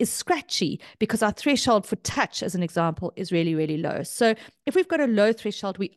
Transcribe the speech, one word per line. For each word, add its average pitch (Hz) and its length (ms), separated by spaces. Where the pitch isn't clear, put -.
is 233 100
scratchy - 680
because 220 240
our 208 100
threshold 247 520
for - 120
touch, - 460
as 170 120
an 180 80
example, 165 520
is 185 160
really, 165 240
really 156 220
low. 160 260
So 226 320
if - 100
we've 370 140
got 320 140
a 277 40
low 220 280
threshold, 202 420
we 190 200